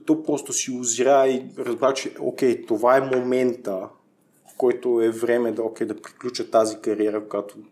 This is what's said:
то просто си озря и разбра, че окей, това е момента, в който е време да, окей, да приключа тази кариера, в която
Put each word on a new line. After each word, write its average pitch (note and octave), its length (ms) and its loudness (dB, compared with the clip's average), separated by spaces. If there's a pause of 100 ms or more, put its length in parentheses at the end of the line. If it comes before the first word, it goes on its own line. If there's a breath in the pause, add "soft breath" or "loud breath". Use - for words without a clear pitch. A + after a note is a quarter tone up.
то D#3 180 2
просто C#3 300 -4
си B2+ 260 -4
озря B2+ 480 4
и B2+ 180 0 (120)
разбра, B2+ 360 0
че - 260 -8
окей, B2+ 460 0
това A#2+ 320 4
е C3+ 200 0
момента, B2 720 -2 (640)
в - 40 -20
който A#2+ 440 0
е A2+ 80 4
време A#2 420 0
да, A2+ 120 -4
окей, A2 240 -6
да G#2 140 -8
приключа - 480 -10
тази A2 280 2
кариера, G#2+ 420 -2
в G#2 80 -10
която G2+ 280 -6 (160)